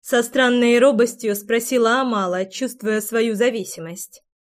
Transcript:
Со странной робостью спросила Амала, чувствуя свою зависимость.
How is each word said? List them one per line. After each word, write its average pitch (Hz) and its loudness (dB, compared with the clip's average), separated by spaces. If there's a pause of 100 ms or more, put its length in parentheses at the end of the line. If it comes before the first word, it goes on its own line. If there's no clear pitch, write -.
Со 240 0
странной 240 2
робостью 233 2
спросила 233 0
Амала, 196 -2
чувствуя 214 -4
свою 226 -2
зависимость. 196 -6 (200)